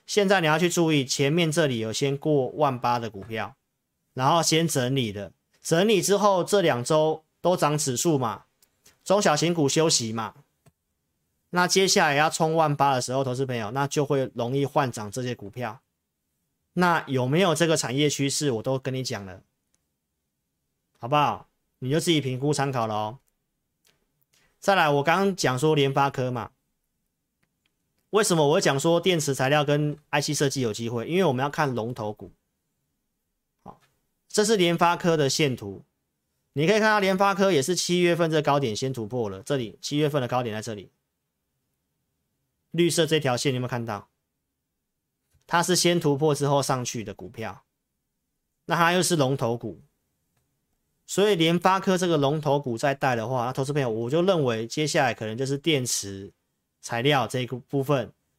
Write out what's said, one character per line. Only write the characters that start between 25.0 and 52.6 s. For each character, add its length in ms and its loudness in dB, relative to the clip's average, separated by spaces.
刚 140 2
刚 180 0
讲 220 0
说 160 2
联 200 2
发 160 2
科 200 -4
嘛， 220 -8
为 120 2
什 140 2
么 100 4
我 80 4
会 60 2
讲 180 2
说 220 2
电 180 2
池 140 -2
材 160 0
料 160 4
跟 320 0
I 120 0
C 120 -4
设 140 0
计 140 -4
有 100 -2
机 180 -6
会？ 180 -6
因 100 -2
为 60 2
我 100 2
们 80 -2
要 80 -2
看 240 -4
龙 200 -6
头 200 -8
股。 180 -18
好， 180 -20
这 180 0
是 100 2
联 220 2
发 180 2
科 220 0
的 100 2
线 280 0
图， 280 -12
你 140 0
可 80 4
以 40 2
看 20 2
到 180 2
联 180 0
发 160 2
科 180 2
也 100 4
是 140 0
七 260 0
月 140 4
份 140 0
这 120 2
高 180 2
点 160 -2
先 160 -4
突 160 -8
破 220 -4
了， 120 -10
这 140 -4
里 260 -6
七 160 -6
月 120 0
份 120 -2
的 60 -4
高 160 -2
点 100 -6
在 80 -8
这 120 -8
里， 180 -16
绿 180 2
色 160 2
这 140 2
条 180 0
线 160 0
你 20 -2
有 60 -4
没 20 -4
有 40 -6
看 180 -6
到？ 240 -10
它 140 2
是 140 2
先 240 2
突 160 2
破 200 2
之 120 -2
后 140 2
上 240 -2
去 180 -8
的 100 -12
股 160 -16
票， 340 -12
那 100 -2
它 180 4
又 100 2
是 120 0
龙 200 2
头 220 -2
股， 240 -12
所 240 0
以 60 4
联 240 2
发 200 2
科 180 0
这 100 0
个 100 2
龙 220 2
头 200 0
股 180 -6